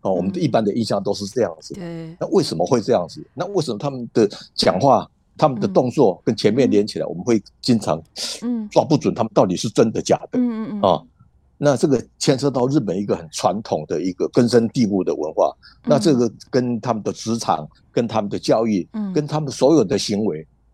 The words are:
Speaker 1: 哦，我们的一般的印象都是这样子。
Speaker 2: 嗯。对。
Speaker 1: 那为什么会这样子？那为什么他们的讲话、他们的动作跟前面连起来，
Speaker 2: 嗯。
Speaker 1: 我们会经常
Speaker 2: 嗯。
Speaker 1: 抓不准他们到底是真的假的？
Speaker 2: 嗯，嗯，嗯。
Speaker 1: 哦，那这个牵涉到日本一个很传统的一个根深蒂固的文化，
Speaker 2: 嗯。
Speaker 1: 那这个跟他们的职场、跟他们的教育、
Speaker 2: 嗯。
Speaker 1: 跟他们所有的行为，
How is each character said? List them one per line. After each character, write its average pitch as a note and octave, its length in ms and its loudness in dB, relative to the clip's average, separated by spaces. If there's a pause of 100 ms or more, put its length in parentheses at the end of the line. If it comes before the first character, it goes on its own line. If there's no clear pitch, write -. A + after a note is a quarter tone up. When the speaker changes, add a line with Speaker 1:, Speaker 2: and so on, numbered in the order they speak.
Speaker 1:
哦， F#2+ 140 0
我 F2+ 80 0
们 F#2+ 100 -2
的 - 80 -4
一 D#3+ 80 0
般 A2+ 160 2
的 G#2 80 2
印 A2+ 100 0
象 G#2 200 -2
都 G2+ 100 -2
是 G2+ 140 -4
这 A2+ 160 -2
样 F2 180 -2
子。 - 140 -16
Speaker 2:
嗯。 G3+ 60 -12
对。 E3 400 -12
Speaker 1:
那 E3 80 -6
为 F3+ 140 4
什 - 140 -4
么 E3 100 0
会 A#2+ 140 2
这 A2+ 140 0
样 F2 120 0
子？ D2+ 160 -16 (120)
那 D#3 140 -6
为 G3 140 -2
什 E3+ 80 -6
么 G3 60 -6
他 D3 140 -6
们 B2 240 -10
的 A2+ 120 6 (280)
讲 - 260 2
话、 A2+ 260 4 (300)
他 D#3 120 4
们 B2 120 -2
的 G#2+ 80 0
动 D3 220 2
作 G#2 340 4
跟 A#2+ 100 0
前 G#2+ 200 2
面 B2 160 4
连 G#2 160 4
起 - 120 -8
来， D2+ 60 -4
Speaker 2:
嗯。 - 60 -8
Speaker 1:
我 E2+ 40 -8
们 F2 80 -10
会 A2 200 2 (180)
经 A#2+ 180 2
常 D#2+ 240 -2 (400)
Speaker 2:
嗯。 A#3 280 -4
Speaker 1:
抓 C3 120 2
不 C#3 140 2
准 - 180 -2
他 A2+ 80 -4
们 A2+ 120 -4
到 C3+ 100 4
底 F#2 120 0
是 B2 120 -4
真 A2+ 240 2
的 - 80 -2
假 - 160 0 (140)
的？ B3+ 80 -2
Speaker 2:
嗯， - 20 2
嗯， A3 300 -4
嗯。 G#3 120 -8
Speaker 1:
哦， F2+ 240 2 (520)
那 C#3+ 180 2
这 E3 120 0
个 A#2+ 140 2 (160)
牵 C3+ 200 2
涉 C3+ 120 0
到 B2 180 0
日 C#3+ 100 2
本 F#2+ 180 -2
一 G2+ 80 -4
个 G2+ 120 -2
很 E2 160 -14
传 G2 300 0
统 D#2 260 -4
的 D#2+ 120 -2
一 F#2 120 -4
个 F2 160 -2
根 A#2+ 200 4
深 A2+ 200 4
蒂 A#2+ 180 0
固 F#2+ 160 0
的 E2+ 100 -2
文 D2+ 220 -4
化， F2 180 2 (300)
Speaker 2:
嗯。 - 40 -8
Speaker 1:
那 - 120 4
这 F3 160 4
个 A#2+ 160 2 (200)
跟 B2 300 0
他 A#2+ 140 -2
们 G#2+ 80 -6
的 G2+ 100 -4
职 A2+ 240 -4
场、 D#2 320 -2 (220)
跟 A#2+ 160 0
他 A2 160 -2
们 G2+ 80 -4
的 A2 80 -4
教 A#2 260 2
育、 G2+ 280 0
Speaker 2:
嗯。 G#3 200 -6
Speaker 1:
跟 D3+ 140 0
他 D3+ 140 -4
们 C#3 100 -6
所 C3 240 4
有 C#3+ 80 6
的 G2 160 0
行 G#2 260 -2
为， D#2 220 -4 (280)